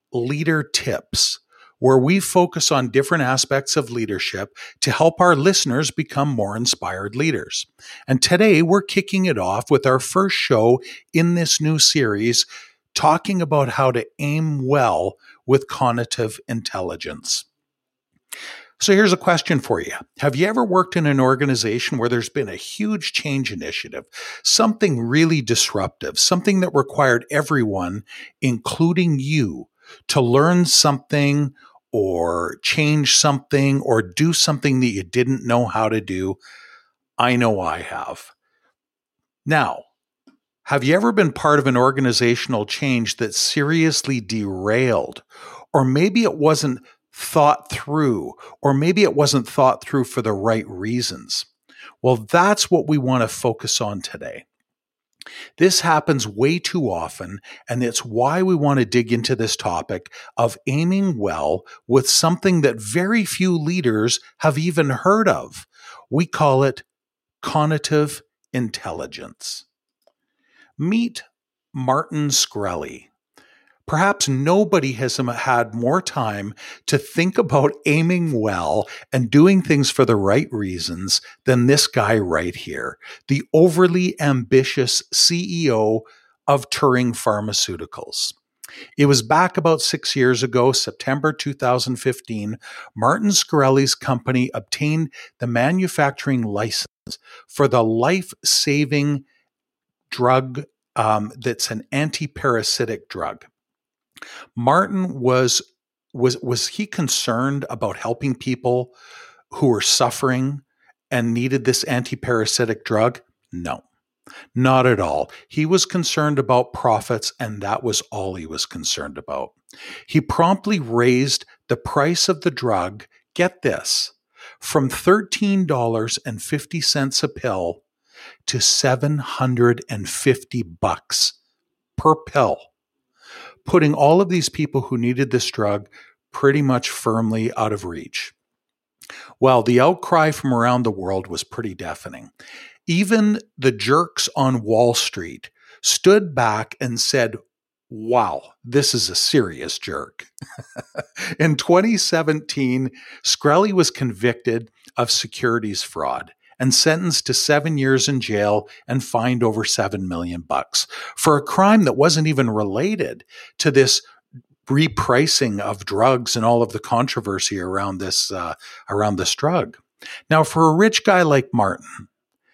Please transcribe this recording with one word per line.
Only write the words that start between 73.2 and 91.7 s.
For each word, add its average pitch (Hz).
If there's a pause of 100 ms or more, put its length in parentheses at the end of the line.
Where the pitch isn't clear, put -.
Perhaps 196
nobody 151
has 120
m-, 127
had 120
more 131
time 107 (320)
to 143
think -
about 147 (140)
aiming 165
well 98 (240)
and 123
doing 180
things 143
for 131
the 113
right 101
reasons 92 (240)
than 123
this 143
guy 110
right 87
here, 64 (300)
the 139 (100)
overly 180
ambitious 131 (100)
C 175
E 131
O 110 (460)
of 143
Turing 123
Pharmaceuticals. 104 (640)
It 143
was 139
back 165
about 160
six -
years 127
ago, 127
September 139
two 147
thousand 127